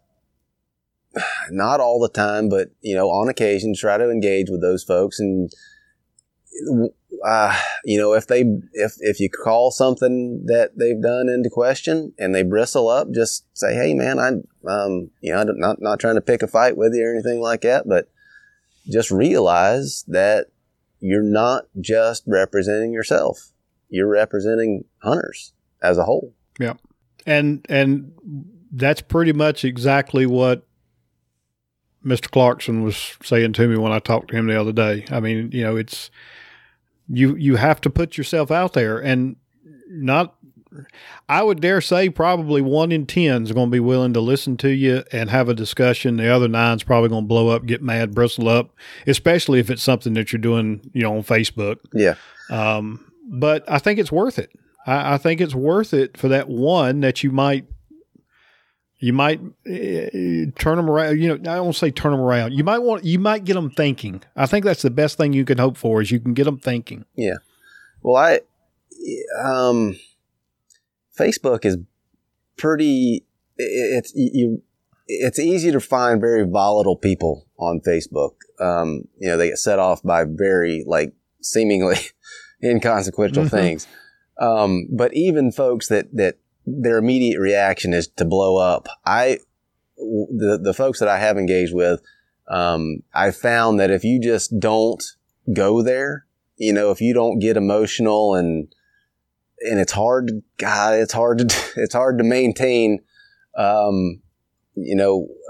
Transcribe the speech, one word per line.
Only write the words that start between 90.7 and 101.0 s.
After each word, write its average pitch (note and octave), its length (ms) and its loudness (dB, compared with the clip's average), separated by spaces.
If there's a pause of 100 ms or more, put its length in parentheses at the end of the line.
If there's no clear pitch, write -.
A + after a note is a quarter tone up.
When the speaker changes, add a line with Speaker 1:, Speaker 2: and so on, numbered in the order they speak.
Speaker 1:
folks C3+ 260 -2
that G#2+ 80 2
I G2 100 2
have G#2+ 180 2
engaged F2+ 380 0
with, F2 260 0 (480)
um, E2+ 540 -2 (120)
I G2 180 2
found A#2 480 0
that F#2+ 100 4
if F#2+ 140 0
you B2 160 2
just A2+ 380 -2
don't A2 440 0 (500)
go G2+ 300 2
there, C3+ 440 -4 (300)
you A2 160 0
know, G#2 180 2
if F#2+ 100 -2
you A#2+ 140 2
don't A#2 240 0
get A2 180 2
emotional G#2+ 760 2
and, E2 340 -2 (920)
and A2 160 -2
it's F#2 140 0
hard A#2+ 360 0
to, A2 140 -6 (160)
God, G#2 360 0
it's A2 180 0